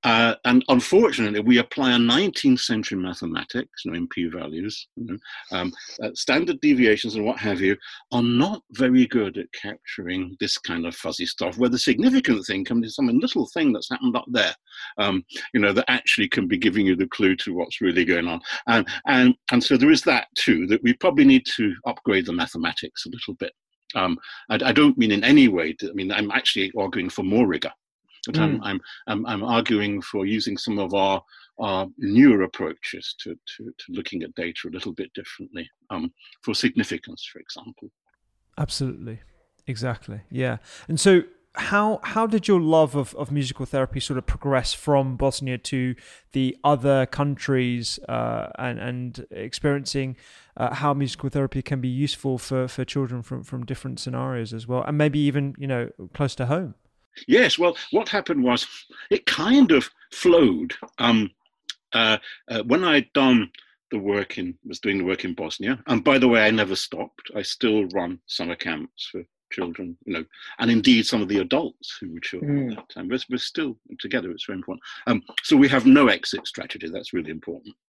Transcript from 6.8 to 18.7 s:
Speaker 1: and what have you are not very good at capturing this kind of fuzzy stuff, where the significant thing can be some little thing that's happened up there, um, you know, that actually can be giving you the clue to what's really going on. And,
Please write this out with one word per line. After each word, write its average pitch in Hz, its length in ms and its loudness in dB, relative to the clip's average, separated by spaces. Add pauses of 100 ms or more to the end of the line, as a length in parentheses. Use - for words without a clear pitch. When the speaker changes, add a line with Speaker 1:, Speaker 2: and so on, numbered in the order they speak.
Speaker 1:
and 104 100 -2
what 104 120 -2
have 101 220 -4
you 98 160 2 (380)
are 120 100 2
not 127 380 2 (100)
very 127 340 4
good 104 320 -2
at 87 140 -10
capturing 92 880 -8
this - 180 -2
kind 85 280 -6
of 85 100 -8
fuzzy 87 300 -6
stuff, 87 320 -6
where 123 100 4
the 123 100 0
significant 156 680 2
thing 98 180 -4
can 117 160 0
be 113 80 -2
some 131 200 -2
little 131 400 2
thing 151 260 0
that's - 160 -6
happened 123 260 -2
up 120 140 -4
there, 104 260 0 (420)
um, 95 280 0 (280)
you 120 60 4
know, 101 140 4
that 110 160 2
actually 110 400 2
can 95 180 0
be 90 100 0
giving 98 280 2
you 95 100 4
the 92 120 0
clue 95 280 2
to 90 180 -8
what's 87 280 -6
really 87 240 2
going 87 200 0
on. 85 140 -4 (280)
And, 117 200 2 (180)